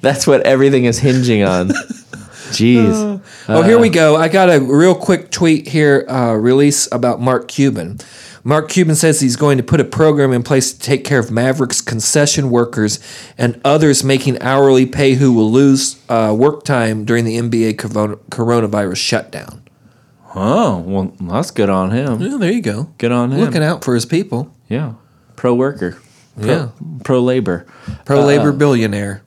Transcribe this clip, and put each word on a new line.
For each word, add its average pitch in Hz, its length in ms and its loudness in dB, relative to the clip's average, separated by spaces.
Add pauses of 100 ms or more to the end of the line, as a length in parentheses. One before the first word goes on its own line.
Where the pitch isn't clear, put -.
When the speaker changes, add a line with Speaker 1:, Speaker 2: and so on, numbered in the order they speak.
Speaker 1:
that's 131 260 0
what 139 160 4
everything 135 440 4
is 113 120 0
hinging 123 460 2
on. 92 240 0 (800)
Jeez. 113 400 4
Speaker 2:
Uh, 107 280 -4 (300)
oh, 110 140 2
here 214 140 6
Speaker 1:
Uh, 233 40 6
Speaker 2:
we 226 100 4
go. 160 260 4
I 160 120 2
got 185 200 4
a 165 100 4
real 143 360 4
quick 180 360 -2
tweet 160 380 0
here, 143 400 2
uh, 127 240 0
release 131 580 2
about 120 300 -2
Mark 123 260 0
Cuban. 107 520 -4 (440)
Mark 151 280 0
Cuban 160 240 2
says 156 260 2
he's 123 160 0
going 143 220 2
to 123 40 -2
put - 180 0
a 131 40 2
program 143 480 2
in 120 100 -2
place 131 300 0
to - 80 -18
take 135 240 -2
care 139 140 0
of 113 120 -2
Mavericks 127 520 -2
concession 143 680 -2
workers 117 480 0 (380)
and 120 300 -4
others 147 360 2
making 135 380 -2
hourly 135 460 4
pay 135 280 0
who 131 200 2
will 110 180 2
lose, 135 560 2
uh, 113 280 0
work 147 280 0
time 113 400 -2
during 117 220 0
the 113 100 -4
N 117 140 -4
B 113 160 0
A 107 80 -2
corona-, 107 420 -4 (140)
coronavirus 107 680 -2
shutdown. - 680 -8 (720)
Speaker 1:
Oh, 117 440 -2
well, 95 420 -6
that's 95 300 -6
good 101 180 0
on 95 220 -2
him. 120 320 -4
Speaker 2:
Yeah, 269 160 -6
there 185 120 -2
you 226 120 -2
go. 110 340 -6
Speaker 1:
Good 120 160 -2
on 123 200 -2
him. 139 80 -2
Speaker 2:
Looking 175 220 0
out 156 220 -4
for 127 100 0
his 117 120 -2
people. 156 480 -6 (140)
Speaker 1:
Yeah. 147 260 -6 (420)
Pro 123 180 0
worker. 123 440 -4 (420)
Pro, 107 100 -4
Speaker 2:
Yeah. 147 180 0 (360)
Speaker 1:
pro 127 160 0
labor. 123 460 -2 (400)
Speaker 2:
Pro 139 180 4
labor 143 240 4
Speaker 1:
Uh, 143 40 0
Speaker 2:
billionaire. 110 760 0